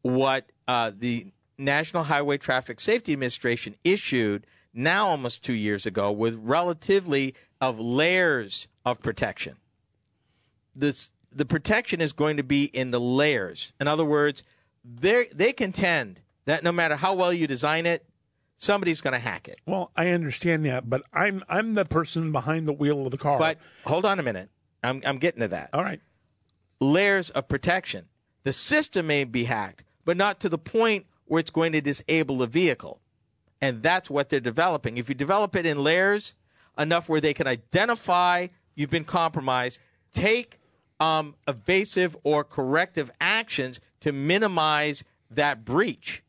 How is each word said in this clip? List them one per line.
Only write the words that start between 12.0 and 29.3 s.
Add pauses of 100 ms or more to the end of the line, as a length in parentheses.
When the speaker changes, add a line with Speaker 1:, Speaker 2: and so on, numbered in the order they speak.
Speaker 1:
is
going
to
be
in
the
layers.
In
other
words, (420)
they're,
they
contend (240)
that
no
matter
how
well
you
design
it, (500)
somebody's
gonna
hack
it.
Speaker 2:
Well,
I
understand
that,
but (120)
I'm,
I'm
the
person
behind
the
wheel
of
the
car.
Speaker 1:
But (280)
hold
on
a
minute. (320)
I'm,
I'm
getting
to
that.
Speaker 2:
All
right. (800)
Speaker 1:
Layers
of
protection. (380)
The
system
may
be